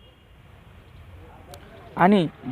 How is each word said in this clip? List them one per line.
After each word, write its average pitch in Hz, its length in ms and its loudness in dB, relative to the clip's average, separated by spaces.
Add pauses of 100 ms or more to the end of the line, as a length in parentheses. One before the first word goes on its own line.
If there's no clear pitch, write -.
(2000)
आणि 180 300 2 (240)